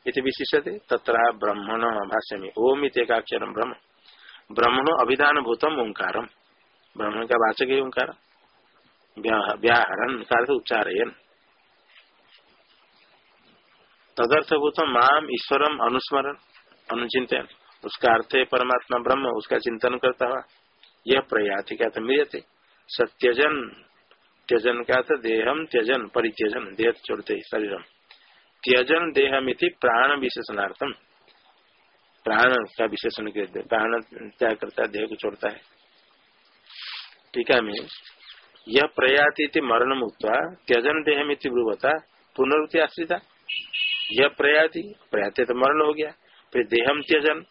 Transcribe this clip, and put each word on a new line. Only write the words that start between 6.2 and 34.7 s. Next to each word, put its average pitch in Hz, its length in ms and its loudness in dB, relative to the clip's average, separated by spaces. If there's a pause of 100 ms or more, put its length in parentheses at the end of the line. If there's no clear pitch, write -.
ब्रह्म 107 280 -4
का 120 100 2
वाचक 117 340 2
है 135 120 2
ओंकार। 131 300 -4 (1080)
व्या-, 107 400 -2
व्याहरन 113 680 0
का 120 100 2
अर्थ 123 100 0
उच्चारयन। 110 600 -2 (3000)
तदर्थभूतम 147 720 2
माम 135 420 4
ईश्वरम 143 460 0
अनुस्मरण 131 560 -2 (580)
अनुचिंतन, 120 560 -4 (380)
उसका 117 280 2
अर्थ 113 220 0
है 131 80 4
परमात्मा 127 540 0
ब्रह्म, 131 300 0
उसका 120 300 -2
चिंतन 117 400 -2
करता 127 280 0
हुआ। 127 160 -2 (680)
यह 131 120 4
प्रयाति 104 560 -2
का 117 100 0
तो 113 160 -4
मिलते 139 420 0 (440)
सत्यजन, 123 1000 0 (600)
त्यजन 120 360 2
का 127 100 -2
अर्थ 127 280 0
देहम 113 440 0
त्यजन, 120 420 0
परित्यजन, 113 680 -2
देह 113 160 2
छोड़ते 107 420 -6
ही 101 80 -6
शरीरम, 104 400 -6 (840)
त्यजन 139 480 2
देहमिति 135 580 0 (120)
प्राण 131 380 2
विशेषणार्थम, 113 720 -6 (1300)
प्राण 117 400 4
का 113 220 -4
विशेषण 110 420 -4
के 104 140 -6
लिए - 200 -8
प्राण 113 400 -2 (280)
त्याग 113 260 -2
करता 104 260 -8